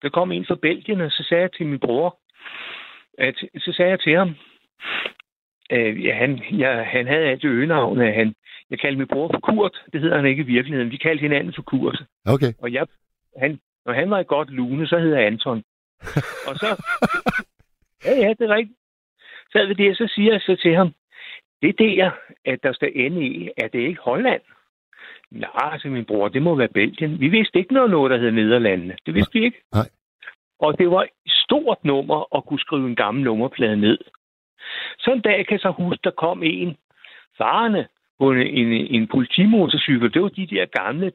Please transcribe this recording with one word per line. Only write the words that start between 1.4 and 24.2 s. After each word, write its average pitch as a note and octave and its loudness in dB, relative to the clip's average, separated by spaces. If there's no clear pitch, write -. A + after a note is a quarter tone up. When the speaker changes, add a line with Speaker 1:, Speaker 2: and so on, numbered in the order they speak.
Speaker 1:
jeg F3+ -2
til E3+ -6
min C#3+ -4
bror, C#3+ -2
at, C3 -2
så F3 -8
sagde F3+ 2
jeg F#3 0
til D#3 2
ham, F3+ 0
øh, A2+ 0
ja, - 0
han, B2+ -2
jeg, C3 0
han B2 -2
havde D3+ 0
altid C3+ 0
øgenavn, C3 2
at A2 4
han, A2 2
jeg C3 -8
kaldte C#3 -2
min C3+ -2
bror D3+ -2
for - -2
Kurt. G#3 0
Det D3+ -4
hedder E3 2
han C#3+ 2
ikke C#3 2
i - -6
virkeligheden. B2+ 0
Vi C#3 -8
kaldte D#3 -2
hinanden C#3+ -2
for - -12
Kurt. - -4
Speaker 2:
Okay. B2+ 2
Speaker 1:
Og A#2+ -8
jeg, C#3+ -2
han, C#3+ -2
når B2 -4
han D3+ 0
var G3+ 2
i F3 -2
godt D3 -2
lune, C3+ -4
så E3+ 2
hed D#3+ 2
jeg B2+ 4
Anton. A2 -2
Speaker 2:
<laughs> - -6
Speaker 1:
Og C4+ -8
så, G#3 -4
ja, G3 0
ja, - 2
det A3 -4
er G#3 4
rigtigt. A3 -4
Så G#3+ 4
ved G3 -2
det, G3 4
så A#3 0
siger G#3 6
jeg G3+ 2
så F#3 2
til E3+ 4
ham, F3+ 4
"Det F3+ 2
der, F3 4
at C3 -2
der C3 0
står C#3+ -2
N F3+ -4
E, E3 -4
er A2+ -4
det B2 -4
ikke D#3 -2
Holland?" F#3+ 0